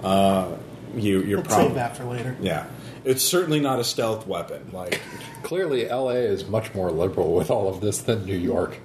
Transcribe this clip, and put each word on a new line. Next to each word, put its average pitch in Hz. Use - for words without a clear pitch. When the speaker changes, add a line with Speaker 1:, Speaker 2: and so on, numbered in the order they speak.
Speaker 1:
uh, 98
you, 101
you're 101
Speaker 2:
Let's -
Speaker 1:
prob- -
Speaker 2:
save -
that -
for 131
later. 123
Speaker 1:
Yeah, 82
it's 131
certainly 165
not 135
a 120
stealth 110
weapon. 87
Like 90
Speaker 3:
Clearly, 156
L 127
A 123
is 101
much 110
more 92
liberal 82
with -
all 104
of 92
this 104
than 107
New 95
York. 87